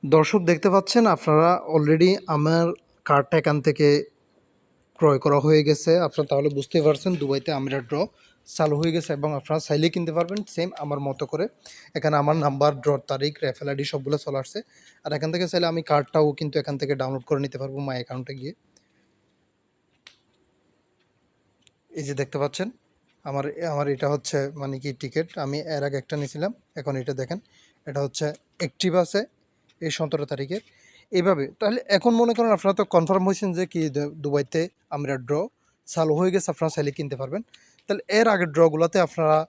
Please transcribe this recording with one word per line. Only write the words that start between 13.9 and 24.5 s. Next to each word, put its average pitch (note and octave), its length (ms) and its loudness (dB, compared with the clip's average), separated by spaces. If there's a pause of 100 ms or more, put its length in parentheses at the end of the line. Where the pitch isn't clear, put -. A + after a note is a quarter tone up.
সবগুলো C#3+ 340 -4
চলে C#3 160 -4
আসছে। - 180 -10 (460)
আর D3 120 -6
এখান D#3 160 -4
থেকে F3+ 180 -2
চাইলে E3+ 220 0
আমি E3 80 -2 (100)
কার্ডটাও D3+ 360 2 (120)
কিন্তু D3 220 -6
এখান C#3+ 200 -6
থেকে C#3+ 200 -2
ডাউনলোড C3 280 -6
করে C#3+ 160 0
নিতে C3+ 160 -10
পারবো C3+ 160 -10 (100)
my C3 120 -6
অ্যাকাউন্টে B2+ 400 -12
গিয়ে। C#3 140 -12 (3500)
এই D3+ 80 -6
যে C#3+ 140 -6
দেখতে C#3 200 -6
পাচ্ছেন D3 260 -4 (640)
আমার, C#3 160 -4 (280)
আমার C#3+ 220 -2
এটা C#3+ 180 -2
হচ্ছে D3 240 -4 (240)